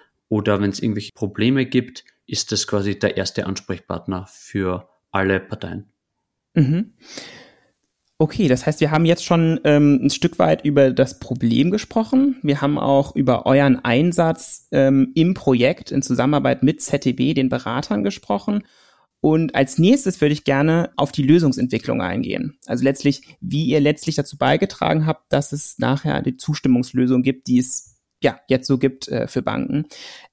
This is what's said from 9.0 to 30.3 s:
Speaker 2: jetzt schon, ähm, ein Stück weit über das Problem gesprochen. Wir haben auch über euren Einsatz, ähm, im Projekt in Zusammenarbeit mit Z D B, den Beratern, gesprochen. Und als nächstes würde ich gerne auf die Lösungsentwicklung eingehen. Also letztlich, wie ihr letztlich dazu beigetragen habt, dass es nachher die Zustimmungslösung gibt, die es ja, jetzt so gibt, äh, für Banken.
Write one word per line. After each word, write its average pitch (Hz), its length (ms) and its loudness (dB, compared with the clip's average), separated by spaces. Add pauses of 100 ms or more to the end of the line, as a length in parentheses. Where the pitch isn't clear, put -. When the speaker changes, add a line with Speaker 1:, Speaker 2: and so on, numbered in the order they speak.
Speaker 2:
jetzt 170 200 0
schon, 165 380 2
ähm, 147 400 4
ein 143 60 2
Stück - 300 -2
weit 160 240 2
über 139 280 4
das 131 280 0
Problem 123 520 0
gesprochen. 254 720 0
Wir 139 200 0
haben 147 160 0
auch 139 380 2
über 127 300 0
euren 135 380 4
Einsatz, 160 880 0
ähm, 135 440 4
im 170 180 2
Projekt 127 580 0
in 139 120 0
Zusammenarbeit 131 600 0
mit 143 180 2
Z - 220 -4
D 127 100 0
B, 131 200 0
den 131 160 0
Beratern, 131 540 -4
gesprochen. 202 600 -4 (560)
Und 156 360 2
als - 220 0
nächstes 190 440 2
würde 147 120 2
ich 151 100 -6
gerne 160 520 0
auf 143 160 -2
die 143 120 -2
Lösungsentwicklung 127 800 2
eingehen. 92 560 -4 (100)
Also 123 160 -4
letztlich, 139 580 -2
wie 143 240 -2
ihr 147 140 2
letztlich 151 360 0
dazu 143 220 -6
beigetragen 160 680 0
habt, - 280 -4
dass 143 180 -2
es - 280 -8
nachher 139 420 -2
die 127 160 -4
Zustimmungslösung 127 840 0
gibt, 127 240 -4
die 123 100 2
es - 340 -4 (320)
ja, 135 240 0
jetzt 131 200 0
so 135 100 2
gibt, 131 320 -2
äh, 120 180 -4
für - 140 -4
Banken. - 440 -4 (480)